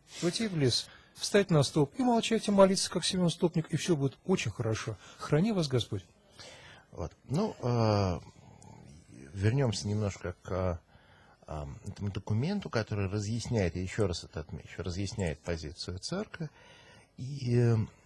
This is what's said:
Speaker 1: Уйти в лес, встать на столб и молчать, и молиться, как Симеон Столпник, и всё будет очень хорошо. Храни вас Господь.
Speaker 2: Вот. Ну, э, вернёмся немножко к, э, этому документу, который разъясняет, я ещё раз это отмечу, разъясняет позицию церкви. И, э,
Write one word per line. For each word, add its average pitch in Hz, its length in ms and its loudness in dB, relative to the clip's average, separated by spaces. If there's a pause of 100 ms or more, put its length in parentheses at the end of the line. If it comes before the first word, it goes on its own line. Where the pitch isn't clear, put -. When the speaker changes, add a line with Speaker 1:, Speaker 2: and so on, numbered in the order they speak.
(220)
Speaker 1:
Уйти 175 260 0
в 190 100 -6
лес, 131 300 2 (280)
встать - 340 2
на 151 140 6
столб 147 340 2
и 269 60 2
молчать, 226 440 2
и 214 40 2
молиться, 196 400 6
как 175 120 -2
Симеон 180 280 2
Столпник, 165 420 0
и 151 40 2
всё - 180 2
будет 139 300 -2
очень 180 260 0
хорошо. 110 440 -4 (220)
Храни 185 360 2
вас 170 140 0
Господь. 113 380 -2 (840)
Speaker 2:
Вот. - 200 -8 (180)
Ну, 190 320 -4
э, 107 580 2 (1120)
вернёмся 107 540 2
немножко 101 560 -2
к, 92 360 -2 (680)
э, 76 180 -8 (220)
этому 98 240 -6
документу, 139 580 -2
который 104 380 -2
разъясняет, 104 680 -2
я 90 60 -4
ещё 92 240 -2
раз 87 180 -4
это - 180 -10
отмечу, - 420 -12
разъясняет 90 560 -4
позицию 82 580 -8
церкви. 170 520 -8 (680)
И, 127 400 -2
э, 117 200 6 (280)